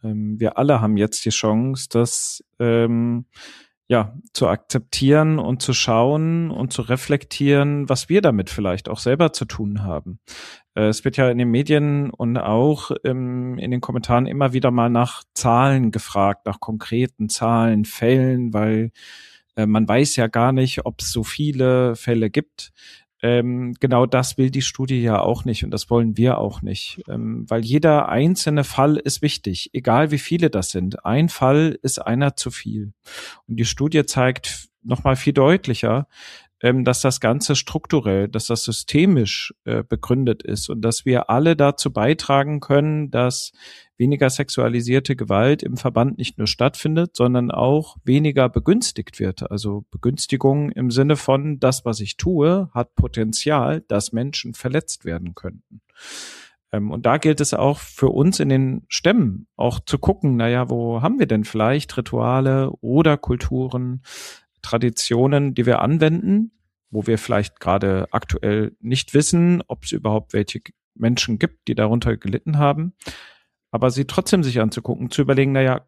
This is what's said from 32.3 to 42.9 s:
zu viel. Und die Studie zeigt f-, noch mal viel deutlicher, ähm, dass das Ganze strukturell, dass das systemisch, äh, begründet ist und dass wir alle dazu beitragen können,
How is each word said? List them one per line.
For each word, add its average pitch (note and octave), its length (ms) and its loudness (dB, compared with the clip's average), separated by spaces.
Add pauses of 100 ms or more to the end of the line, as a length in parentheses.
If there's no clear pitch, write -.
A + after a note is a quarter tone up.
zu - 140 -6
viel. G#2+ 440 -8 (540)
Und A#2 100 -8
die A2+ 80 0
Studie D3 420 0
zeigt B2+ 400 0
f-, - 200 -12 (140)
noch A#2+ 220 -4
mal C3+ 120 2
viel C#3 180 0
deutlicher, C3+ 720 2 (540)
ähm, B2+ 240 2
dass B2+ 160 2
das C3 180 0
Ganze C3+ 360 0
strukturell, G#2+ 720 -2
dass A2 180 -6
das - 180 -2
systemisch, C#3+ 920 0 (120)
äh, A2+ 180 -2
begründet B2 600 -2
ist - 260 -8
und A2+ 120 -8
dass A2+ 240 -2
wir B2 240 0
alle D3+ 260 4
dazu C#3+ 360 0
beitragen C#3 680 0
können, D3 500 0